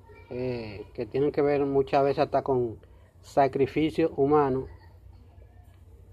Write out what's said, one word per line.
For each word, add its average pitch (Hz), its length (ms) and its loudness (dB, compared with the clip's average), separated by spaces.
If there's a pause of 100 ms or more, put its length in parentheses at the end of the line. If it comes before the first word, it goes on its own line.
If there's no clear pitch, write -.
(280)
eh, 120 640 -8
que 120 140 -6
tienen 139 260 0
que - 80 -2
ver 143 240 2
muchas 139 400 2
veces 139 200 2
hasta 135 180 -2
con 123 360 -2 (420)
sacrificio 147 960 0
humano. 139 500 2 (1500)